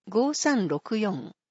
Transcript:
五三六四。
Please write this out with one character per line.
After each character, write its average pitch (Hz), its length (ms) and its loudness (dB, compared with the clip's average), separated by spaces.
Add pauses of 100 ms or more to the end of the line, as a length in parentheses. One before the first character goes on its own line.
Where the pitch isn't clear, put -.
五 240 260 2
三 254 340 2
六 147 300 -2
四。 180 340 -2 (180)